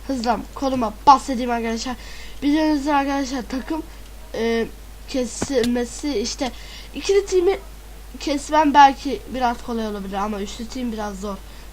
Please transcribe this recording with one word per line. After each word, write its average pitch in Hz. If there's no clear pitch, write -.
hızlan, 247
konuma 254
bahsedeyim 262
arkadaşlar. 233
Biliyorsunuz 302
arkadaşlar, 277
takım, 311
e, 226
kesilmesi, 247
işte 240
ikili 392
team'i 370
kesmem 294
belki 269
biraz 240
kolay 226
olabilir 196
ama 202
üçlü 226
team 247
biraz 208
zor. 202